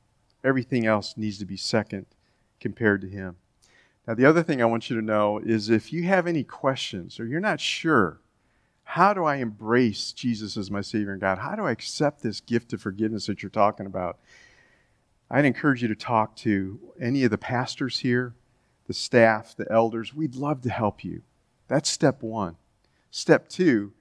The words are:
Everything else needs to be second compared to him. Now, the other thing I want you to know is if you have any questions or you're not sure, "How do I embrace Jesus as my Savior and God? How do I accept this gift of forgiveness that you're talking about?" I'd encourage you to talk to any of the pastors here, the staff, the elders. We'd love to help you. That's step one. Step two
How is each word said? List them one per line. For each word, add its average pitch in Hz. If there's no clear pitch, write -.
Everything 131
else 107
needs 107
to 101
be 95
second 104
compared 101
to 95
him. 95
Now, 117
the 123
other 160
thing 147
I 117
want 117
you 117
to 113
know 104
is 110
if 110
you 165
have 180
any 165
questions -
or 113
you're 139
not 202
sure, 113
"How 190
do 180
I 147
embrace 113
Jesus 110
as 98
my 101
Savior 101
and 95
God? 95
How 143
do 214
I 147
accept -
this 107
gift 117
of 98
forgiveness 107
that 101
you're 98
talking 104
about?" 92
I'd 139
encourage 127
you 120
to 107
talk 110
to 98
any 127
of 113
the 104
pastors 127
here, 123
the 120
staff, 113
the -
elders. 113
We'd 143
love 143
to 120
help 104
you. 82
That's 147
step -
one. 110
Step -
two 113